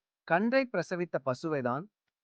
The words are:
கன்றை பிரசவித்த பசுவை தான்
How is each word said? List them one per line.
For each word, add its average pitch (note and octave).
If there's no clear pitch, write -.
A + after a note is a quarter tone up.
கன்றை A#3+
பிரசவித்த F3
பசுவை C#3+
தான் C3